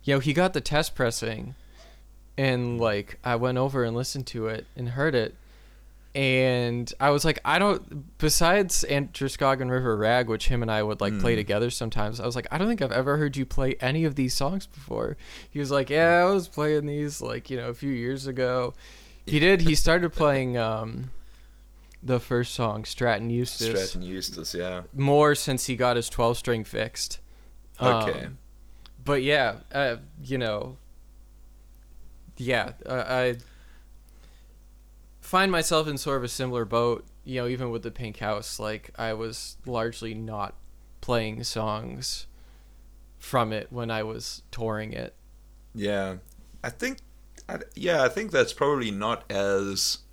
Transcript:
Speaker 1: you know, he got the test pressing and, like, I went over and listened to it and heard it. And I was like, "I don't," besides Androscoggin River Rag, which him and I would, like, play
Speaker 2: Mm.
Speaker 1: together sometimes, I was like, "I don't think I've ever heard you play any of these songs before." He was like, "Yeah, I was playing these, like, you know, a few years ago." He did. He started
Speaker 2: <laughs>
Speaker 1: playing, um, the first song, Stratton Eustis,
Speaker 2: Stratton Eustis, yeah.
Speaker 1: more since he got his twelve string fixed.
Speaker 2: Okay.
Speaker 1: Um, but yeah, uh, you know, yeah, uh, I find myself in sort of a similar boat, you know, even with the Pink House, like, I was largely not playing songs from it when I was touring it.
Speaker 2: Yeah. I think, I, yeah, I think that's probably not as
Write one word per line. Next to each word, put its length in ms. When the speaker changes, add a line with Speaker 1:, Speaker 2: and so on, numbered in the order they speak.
Speaker 1:
you 100
know, 60
he 140
got 180
the 80
test 340
pressing 600
and, 440
like, 440
I 120
went 200
over 280
and 120
listened 320
to 200
it 180
and 140
heard 240
it. 220
And 840
I 80
was 160
like, 180
"I 160
don't," 600
besides 680
Androscoggin 880
River 260
Rag, 320
which 200
him 120
and 100
I 120
would, 180
like, 200
play 120
Speaker 2:
Mm. 60
Speaker 1:
together 320
sometimes, 500
I 60
was 100
like, 140
"I 80
don't 100
think 140
I've 100
ever 240
heard 180
you 120
play 340
any 240
of 100
these 200
songs 320
before." 500
He 100
was 120
like, 180
"Yeah, 340
I 80
was 180
playing 360
these, 380
like, 260
you 80
know, 140
a 40
few 180
years 340
ago." 480
He 140
did. 240
He 120
started 360
Speaker 2:
<laughs> 120
Speaker 1:
playing, 360
um, 540
the 180
first 320
song, 320
Stratton 460
Eustis, 380
Speaker 2:
Stratton 340
Eustis, 520
yeah. 280
Speaker 1:
more 420
since 320
he 100
got 200
his 140
twelve 260
string 280
fixed. 560
Speaker 2:
Okay. 460
Speaker 1:
Um, 120
but 200
yeah, 380
uh, 240
you 140
know, 400
yeah, 360
uh, 220
I 300
find 320
myself 360
in 100
sort 200
of 60
a 40
similar 360
boat, 400
you 160
know, 60
even 240
with 120
the 80
Pink 280
House, 400
like, 400
I 160
was 420
largely 480
not 400
playing 440
songs 840
from 340
it 200
when 180
I 120
was 480
touring 420
it. 220
Speaker 2:
Yeah. 420
I 60
think, 280
I, 120
yeah, 280
I 60
think 220
that's 220
probably 380
not 400
as 680